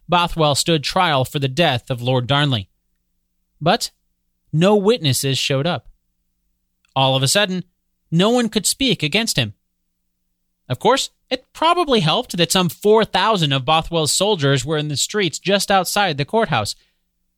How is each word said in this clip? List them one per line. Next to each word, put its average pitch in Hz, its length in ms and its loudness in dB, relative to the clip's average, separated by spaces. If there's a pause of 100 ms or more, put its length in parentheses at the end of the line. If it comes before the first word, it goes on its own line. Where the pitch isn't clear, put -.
Bothwell 165 460 2
stood 160 280 0
trial 156 400 0
for 143 160 -6
the 139 80 -2
death 135 420 0
of 123 120 -6
Lord 123 260 0
Darnley. 139 400 0 (920)
But 180 300 0 (600)
no 180 240 4
witnesses 156 600 0
showed 135 280 -2
up. 165 220 -6 (1120)
All 135 180 2
of 131 80 2
a 135 60 0
sudden, 185 340 0 (480)
no 180 180 4
one 240 200 2
could 214 160 -4
speak 254 360 -2
against 196 360 -2
him. 113 160 -2 (1120)
Of 127 120 -6
course, 247 320 0 (180)
it 247 240 -6
probably 311 480 2
helped 165 340 -2
that 170 160 0
some 185 160 2
four 208 380 2
thousand 185 480 0
of 131 100 -2
Bothwell's 156 480 0
soldiers 143 540 0
were 156 120 -2
in 151 120 -4
the 143 80 -4
streets 196 420 -4
just 196 320 0
outside 190 460 0
the 139 80 -4
courthouse. 156 500 -2 (640)